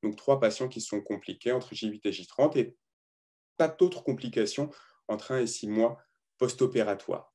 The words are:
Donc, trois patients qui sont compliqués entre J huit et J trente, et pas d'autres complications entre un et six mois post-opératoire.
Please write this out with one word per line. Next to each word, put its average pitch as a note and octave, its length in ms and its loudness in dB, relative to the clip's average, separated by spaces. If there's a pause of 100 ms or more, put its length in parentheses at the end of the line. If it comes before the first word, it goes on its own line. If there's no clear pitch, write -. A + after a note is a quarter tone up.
Donc, G#2+ 140 -4
trois C#3 240 2
patients B2+ 280 2
qui A#2 120 -10
sont G#2 200 -6
compliqués G2+ 520 -6
entre B2 220 -4
J A2 140 -6
huit G#2+ 160 -10
et G2+ 80 0
J F#2 140 -10
trente, - 300 2
et - 200 -2 (800)
pas D#3+ 120 4
d'autres F3+ 340 2
complications A#2+ 680 -2 (380)
entre G#2+ 240 -4
un C3 80 0
et A#2 60 2
six A2 220 -6
mois A2+ 280 2 (420)
post-opératoire. A2+ 960 0